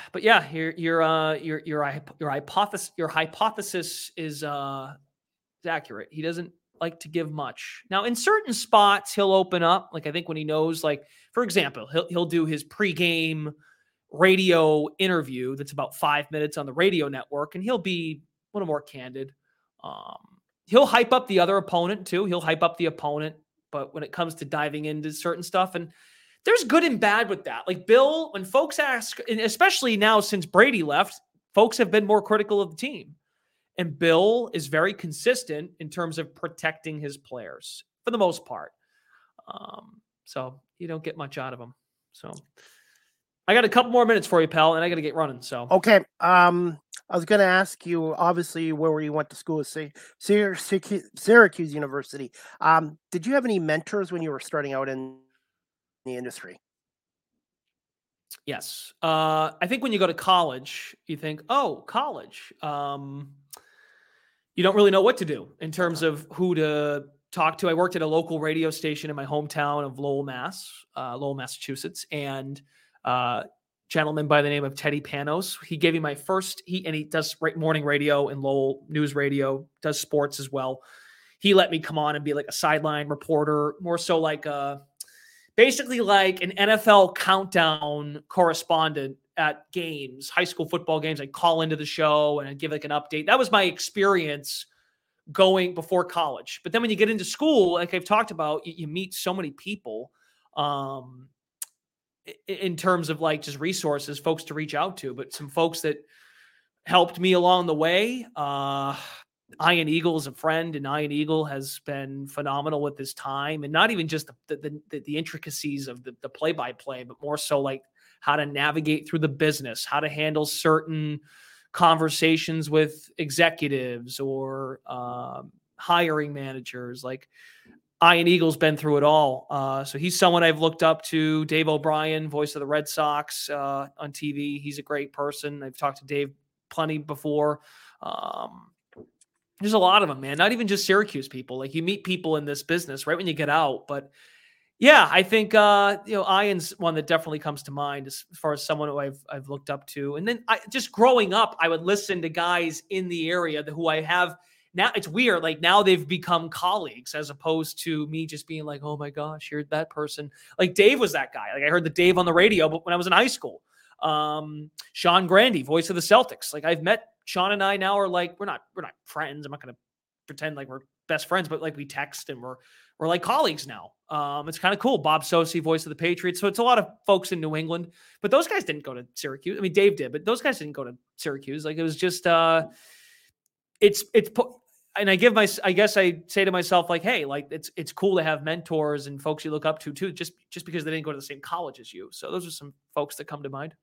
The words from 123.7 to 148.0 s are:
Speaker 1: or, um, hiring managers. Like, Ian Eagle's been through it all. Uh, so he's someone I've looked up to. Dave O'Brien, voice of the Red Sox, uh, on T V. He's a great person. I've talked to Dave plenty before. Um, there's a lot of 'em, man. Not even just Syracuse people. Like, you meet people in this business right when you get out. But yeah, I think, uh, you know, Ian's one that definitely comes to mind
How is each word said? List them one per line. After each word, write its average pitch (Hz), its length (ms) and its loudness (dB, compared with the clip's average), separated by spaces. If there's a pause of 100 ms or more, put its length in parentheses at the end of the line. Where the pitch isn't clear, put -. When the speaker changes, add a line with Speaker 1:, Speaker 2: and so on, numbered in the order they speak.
Speaker 1:
or, 135 680 -6
um, 123 640 -10 (260)
hiring 156 560 0
managers. 131 720 -12
Like, 131 240 -10 (760)
Ian 170 240 8
Eagle's 165 300 4
been 156 200 4
through 151 200 2
it 143 60 2
all. 147 460 4
Uh, 135 340 -4
so 139 140 -10
he's 175 220 -2
someone 170 240 6
I've 160 160 6
looked 160 240 0
up 160 200 4
to. 156 420 0
Dave 156 240 0
O'Brien, 156 600 0
voice 147 260 -4
of 147 40 -8
the 139 80 -8
Red 147 200 -2
Sox, 147 640 -2
uh, 139 380 -4 (100)
on 147 140 -12
T 147 200 -8
V. 143 280 -6
He's 143 200 -12
a 139 40 -10
great 143 280 -6
person. 143 520 -6
I've 131 140 -14
talked 139 220 -4
to 139 60 -20
Dave 143 260 -4 (380)
plenty 156 280 -2
before. 147 640 -2 (400)
Um, 58 720 -10 (920)
there's 208 120 -2
a 214 60 6
lot 190 240 6
of 156 60 0
'em, 135 120 -8
man. 139 160 -8
Not 202 160 4
even 233 140 -2
just 196 180 0
Syracuse 190 420 0
people. 127 300 -12
Like, 135 180 -8
you 165 80 -2
meet 196 200 -4
people 180 340 -2
in 147 80 -4
this 143 180 -6
business 165 420 -4
right 165 120 0
when 185 100 -4
you 156 60 -2
get 151 160 -4
out. 147 380 0
But 139 240 -8 (640)
yeah, 233 340 8
I 185 120 6
think, 214 300 0
uh, 202 520 6
you 214 80 -8
know, 196 280 2
Ian's 190 380 -2
one 165 160 0
that 151 100 -2
definitely 160 340 0
comes 147 240 -8
to 139 80 -16
mind 139 360 -6